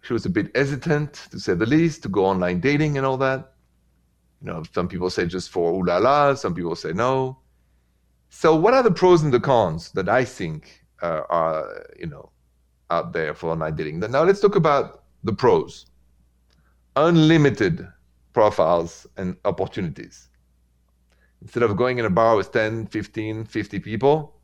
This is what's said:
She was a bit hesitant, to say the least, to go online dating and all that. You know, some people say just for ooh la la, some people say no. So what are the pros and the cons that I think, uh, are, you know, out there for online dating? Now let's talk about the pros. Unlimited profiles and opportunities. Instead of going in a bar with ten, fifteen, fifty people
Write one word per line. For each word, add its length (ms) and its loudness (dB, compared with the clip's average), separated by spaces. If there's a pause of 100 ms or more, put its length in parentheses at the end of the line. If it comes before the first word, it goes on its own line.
She 120 -8
was 120 -4
a 40 -4
bit 260 -4
hesitant, 580 -2 (180)
to 80 -14
say 160 -2
the 100 0
least, 380 0
to 60 -8
go 160 2
online 340 0
dating 380 0
and 80 -2
all 120 -2
that. 360 -4 (880)
You 60 -14
know, 160 -10 (100)
some 140 -4
people 220 -4
say 160 -2
just 240 -8
for 240 -2
ooh 120 -2
la 120 0
la, 380 2
some 180 -6
people 220 -6
say 180 -8
no. 460 -2 (880)
So 260 2
what 180 2
are 100 4
the 80 4
pros 320 4
and 100 0
the 60 4
cons 540 0
that 160 -4
I 160 2
think, 580 -12 (180)
uh, 280 -4
are, 580 -4 (100)
you 100 -12
know, 220 -16 (640)
out 220 -4
there 200 -4
for 180 -6
online 240 -4
dating? 240 -8
Now 240 -2
let's 180 2
talk 140 2
about 480 0 (200)
the 100 -2
pros. 540 0 (1080)
Unlimited 920 4 (460)
profiles 760 2 (100)
and 180 -6 (100)
opportunities. 840 -8 (1120)
Instead 220 -4
of 140 2
going 220 0
in 60 -2
a 40 0
bar 260 4
with 160 -2
ten, 360 -2
fifteen, 580 -8
fifty 340 -8
people 640 -2